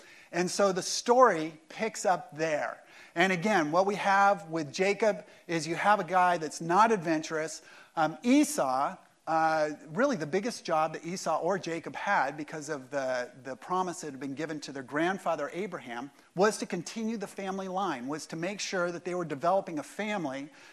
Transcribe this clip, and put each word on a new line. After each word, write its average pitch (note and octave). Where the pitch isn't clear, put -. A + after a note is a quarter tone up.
And F3
so G3+
the F3+
story G#3
picks -
up F3
there. D3
And F#3
again, F3
what F#3
we G#3
have G3
with D#3+
Jacob G3
is E3
you E3
have G3+
a F#3+
guy F3+
that's D#3
not F#3+
adventurous. D#3+
Um, D#3+
Esau, F3+
uh, D#3+
really B3+
the D#3
biggest G3+
job D#3+
that D3+
Esau E3
or F3
Jacob E3
had D3+
because D3+
of C3
the, C3
the C3
promise F3+
that D3+
had C3+
been C3+
given D#3
to C#3+
their C3+
grandfather D#3+
Abraham C#3+
was G#3
to A#3
continue A3
the G3
family G3
line, F3+
was D3
to -
make F3+
sure F3
that E3+
they F3+
were F3+
developing E3+
a C3
family D#3+